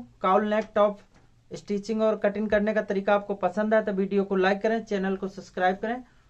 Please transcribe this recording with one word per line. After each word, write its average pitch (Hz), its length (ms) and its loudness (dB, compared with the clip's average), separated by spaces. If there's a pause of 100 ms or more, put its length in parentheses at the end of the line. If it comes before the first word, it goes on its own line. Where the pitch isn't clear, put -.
(220)
काउल 202 280 2
नेक 208 260 -2
टॉप 208 240 2 (520)
स्टिचिंग 202 500 -6
और 220 160 4
कटिंग 208 320 -2
करने 208 240 2
का 214 100 0
तरीका 196 320 0
आपको 202 220 -2
पसंद 214 360 0
आए 220 100 4
तो 214 100 -4
वीडियो 196 300 0
को 196 140 -2
like 196 240 2
करें, 226 220 0
चैनल 190 320 -2
को 190 120 -6
subscribe 185 500 -2
करें 240 260 -6 (260)